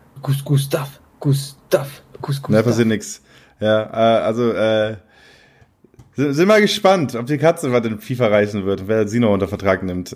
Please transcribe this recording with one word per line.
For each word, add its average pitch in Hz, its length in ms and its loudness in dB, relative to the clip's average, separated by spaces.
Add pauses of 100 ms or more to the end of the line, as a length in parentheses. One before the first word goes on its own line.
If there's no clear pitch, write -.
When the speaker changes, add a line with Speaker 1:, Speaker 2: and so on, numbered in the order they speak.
(220)
Speaker 1:
Gus-, 139 240 -2
Gustav, 143 540 -2 (200)
Gustav, - 840 -2 (180)
Gus-, 139 200 -6
Gustav. - 80 -10
Speaker 2:
Ne, 107 140 4
passiert 117 240 2
nix. - 340 -4 (380)
Ja, 107 240 0
äh, 113 400 2
also, 113 280 0
äh, 107 460 0 (1160)
sind, 139 180 -2
sind 170 140 2
mal 214 140 6
gespannt, 190 540 2
ob 120 100 -6
die 143 120 -4
Katze 156 340 0
was 120 140 2
in 110 140 -6
fifa 123 280 -2
reißen 104 380 2
wird 95 160 -2
und 95 60 -10
wer 110 200 0
sie 113 120 -2
noch 113 140 4
unter 95 140 0
Vertrag 95 360 -2
nimmt. 90 320 -8